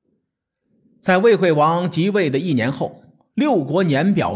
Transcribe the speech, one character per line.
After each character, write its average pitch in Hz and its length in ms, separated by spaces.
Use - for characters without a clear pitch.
在 185 200
魏 214 180
惠 175 160
王 165 360
即 170 200
位 190 200
的 135 80
一 175 160
年 120 160
后， - 320
《六 226 300
国 151 220
年 160 280
表》 98 220